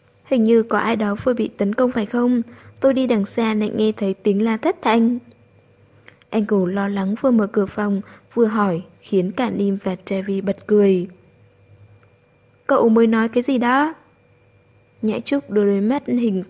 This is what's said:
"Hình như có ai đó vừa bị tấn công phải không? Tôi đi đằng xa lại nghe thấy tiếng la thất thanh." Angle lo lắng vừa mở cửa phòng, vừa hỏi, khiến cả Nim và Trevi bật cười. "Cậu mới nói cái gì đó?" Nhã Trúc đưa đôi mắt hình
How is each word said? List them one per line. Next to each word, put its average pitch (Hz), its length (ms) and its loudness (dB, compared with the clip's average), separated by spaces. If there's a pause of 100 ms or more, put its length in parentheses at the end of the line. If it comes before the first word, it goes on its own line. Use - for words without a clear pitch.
(240)
"Hình 240 200 2
như 226 180 4
có 220 160 -2
ai 226 180 -2
đó 208 280 -2
vừa 254 100 0
bị 226 140 -2
tấn 202 260 -4
công 254 160 0
phải 220 160 -4
không? 240 360 0 (380)
Tôi 269 140 2
đi 262 120 0
đằng 214 200 0
xa 220 280 -2
lại 208 220 -2
nghe 214 160 0
thấy 196 220 -4
tiếng 202 280 0
la 226 140 0
thất 339 260 -2
thanh." 233 360 2 (1120)
Angle 208 420 0
lo 202 160 -2
lắng 196 320 -2
vừa 269 100 2
mở 220 160 2
cửa 208 200 -2
phòng, 202 340 -4 (340)
vừa 233 100 2
hỏi, 202 380 0 (180)
khiến 185 300 -2
cả 247 200 -4
Nim 196 340 -2
và 185 200 -4
Trevi 196 360 -4
bật 190 260 -6
cười. 196 420 4 (1600)
"Cậu 262 220 2
mới 226 180 4
nói 226 220 2
cái 247 140 0
gì 262 160 0
đó?" 277 360 0 (1080)
Nhã 214 180 -2
Trúc 277 300 -4
đưa 208 140 2
đôi 202 160 2
mắt 262 260 -2
hình 233 440 -2